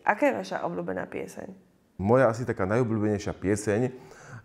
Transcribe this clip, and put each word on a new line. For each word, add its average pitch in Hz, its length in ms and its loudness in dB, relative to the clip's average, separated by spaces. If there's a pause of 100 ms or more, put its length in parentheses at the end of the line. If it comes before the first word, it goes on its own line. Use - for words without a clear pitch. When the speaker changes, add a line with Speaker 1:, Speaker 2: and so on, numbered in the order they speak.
Speaker 1:
Aká 254 240 4
je 220 100 0
vaša 190 240 -6
obľúbená 180 400 -4
pieseň? - 480 -10 (460)
Speaker 2:
Moja 117 320 6
asi 117 160 -4
taká 107 180 0
najobľúbenejšia 107 680 0
pieseň 104 560 0 (540)